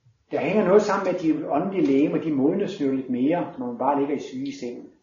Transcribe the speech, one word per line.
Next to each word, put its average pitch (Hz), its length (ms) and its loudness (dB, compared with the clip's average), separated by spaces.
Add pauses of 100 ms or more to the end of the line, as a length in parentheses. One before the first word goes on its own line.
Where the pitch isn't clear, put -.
(320)
der 147 80 -2
hænger 185 260 0
noget 202 160 6
sammen 196 240 0
med, 180 100 0
at - 60 -6
de 143 300 0
åndelige 175 340 0
legemer, 143 320 4
de 160 140 -2
modnes 151 500 0
jo 135 100 0
lidt 131 180 -4
mere, 139 480 0
når 127 80 -6
man 120 120 -6
bare 139 220 2
ligger 139 160 0
i 117 40 -4
sygesengen. 127 680 -10 (140)